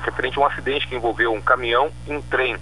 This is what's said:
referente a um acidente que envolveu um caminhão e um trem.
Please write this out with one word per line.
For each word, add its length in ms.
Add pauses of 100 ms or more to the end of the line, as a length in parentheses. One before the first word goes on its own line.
referente 340
a 40
um 40
acidente 400
que 80
envolveu 380
um 80
caminhão 500 (160)
e 60
um 80
trem. 420